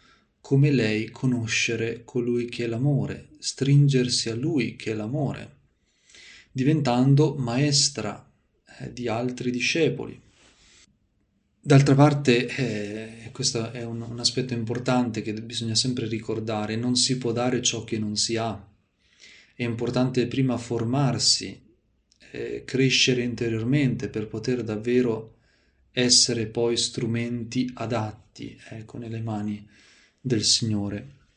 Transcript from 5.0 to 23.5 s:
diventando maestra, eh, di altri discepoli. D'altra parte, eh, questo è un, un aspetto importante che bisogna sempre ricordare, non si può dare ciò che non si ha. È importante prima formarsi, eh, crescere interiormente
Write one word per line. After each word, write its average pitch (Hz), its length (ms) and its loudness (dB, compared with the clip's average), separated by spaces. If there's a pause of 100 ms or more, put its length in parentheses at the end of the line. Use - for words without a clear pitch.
diventando 139 880 4
maestra, 123 960 0 (480)
eh, 127 140 -12
di 120 160 -6
altri 123 420 -2
discepoli. 123 640 -2 (1400)
D'altra 139 360 6
parte, 131 520 4
eh, 110 840 -6
questo 117 380 -4
è 120 120 -10
un, 117 180 -8
un 117 200 -10
aspetto 127 320 -2
importante 120 680 -2
che 107 120 -4
bisogna 113 420 -6
sempre 120 320 -2
ricordare, 110 720 -4
non 123 180 0
si 123 220 2
può 117 160 -2
dare 120 280 0
ciò 113 220 -2
che 110 160 -4
non 107 160 -4
si 113 220 -2
ha. 110 300 -6 (840)
È 123 100 -6
importante 120 640 0
prima 131 300 0
formarsi, 120 1040 0 (680)
eh, 117 320 -8
crescere 127 580 4
interiormente 117 840 0